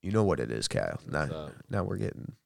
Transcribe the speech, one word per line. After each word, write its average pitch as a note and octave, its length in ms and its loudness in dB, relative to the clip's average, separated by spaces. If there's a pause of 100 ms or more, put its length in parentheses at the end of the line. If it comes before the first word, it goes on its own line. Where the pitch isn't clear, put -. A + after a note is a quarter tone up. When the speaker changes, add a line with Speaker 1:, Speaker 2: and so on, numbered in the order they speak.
Speaker 1:
You F#2+ 100 -2
know A2 120 6
what F2 160 4
it A#1 100 0
is, A1+ 180 -2
Kyle. - 400 0
Now, D2+ 140 0
Speaker 2:
What's C3+ 100 -2
up? D2+ 200 -8 (160)
Speaker 1:
now G2+ 140 0
we're F#2+ 140 -2
getting - 360 -4 (140)